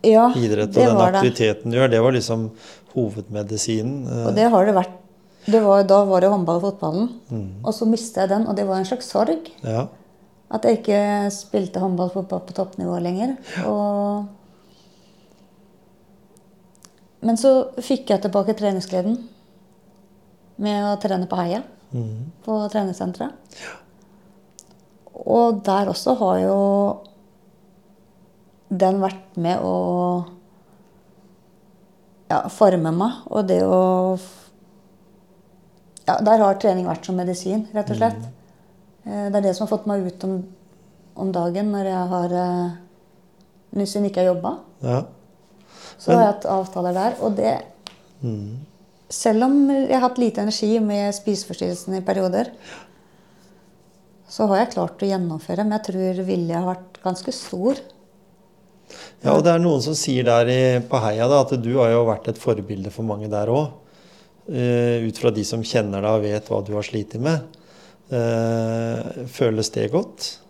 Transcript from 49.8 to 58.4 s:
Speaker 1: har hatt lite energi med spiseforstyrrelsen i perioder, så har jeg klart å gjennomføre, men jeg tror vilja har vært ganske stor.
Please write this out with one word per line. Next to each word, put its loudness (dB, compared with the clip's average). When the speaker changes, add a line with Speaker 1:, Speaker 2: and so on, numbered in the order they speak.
Speaker 1:
har 2
hatt -6
lite 0
energi 0
med 0
spiseforstyrrelsen -6
i -6
perioder, -2
så -2
har 4
jeg -10
klart -4
å -4
gjennomføre, -4
men 0
jeg -6
tror -2
vilja -2
har -2
vært -20
ganske -4
stor. -2